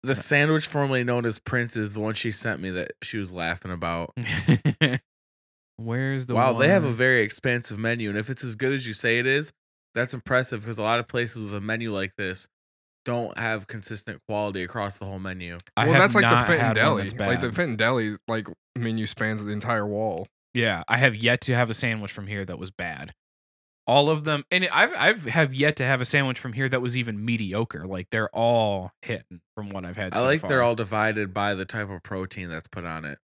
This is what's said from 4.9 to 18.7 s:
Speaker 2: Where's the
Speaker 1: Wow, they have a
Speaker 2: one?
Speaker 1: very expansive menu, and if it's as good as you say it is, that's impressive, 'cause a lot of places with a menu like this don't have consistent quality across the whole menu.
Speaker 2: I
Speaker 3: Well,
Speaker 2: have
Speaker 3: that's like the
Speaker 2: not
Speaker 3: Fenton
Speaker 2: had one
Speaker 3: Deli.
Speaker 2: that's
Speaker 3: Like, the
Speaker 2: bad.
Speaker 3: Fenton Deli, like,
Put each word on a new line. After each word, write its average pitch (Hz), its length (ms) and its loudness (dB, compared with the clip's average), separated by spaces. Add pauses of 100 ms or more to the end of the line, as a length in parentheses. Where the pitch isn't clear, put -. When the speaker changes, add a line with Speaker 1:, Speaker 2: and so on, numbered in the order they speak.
Speaker 2:
Where's 127 500 -4
the 123 100 -2
Speaker 1:
Wow, 123 180 6
they 123 140 4
have 185 160 6
a 143 40 0
Speaker 2:
one? 120 80 0
Speaker 1:
very 127 260 4
expansive 117 580 -2
menu, 117 300 -2
and 101 80 -2
if 110 120 -4
it's 131 140 -6
as 117 120 -6
good 131 180 0
as 131 120 -4
you 107 80 -6
say 117 260 2
it 123 60 0
is, 143 280 0 (400)
that's 123 200 -2
impressive, 127 520 -2
'cause 113 120 -6
a 107 60 -2
lot 113 160 4
of 113 80 -6
places 117 340 -4
with 104 120 -6
a 101 80 -6
menu 113 320 -4
like 95 240 -4
this 95 320 -6 (560)
don't 123 320 -4
have 110 300 -4
consistent 110 600 -10
quality 104 340 -2
across 101 380 -6
the 98 60 -8
whole 95 140 -8
menu. 90 380 -8 (200)
Speaker 2:
I 113 80 4
Speaker 3:
Well, 160 80 6
Speaker 2:
have - 80 10
Speaker 3:
that's 208 140 6
like - 100 8
the 117 100 8
Speaker 2:
not 120 120 6
Speaker 3:
Fenton 170 180 4
Speaker 2:
had - 20 4
one 110 180 4 (120)
Speaker 3:
Deli. 98 60 0
Speaker 2:
that's 95 120 -6
Speaker 3:
Like, 113 260 0
the 127 60 0
Speaker 2:
bad. 110 80 -4
Speaker 3:
Fenton 160 220 0
Deli, 110 400 2 (100)
like, 113 200 -2 (300)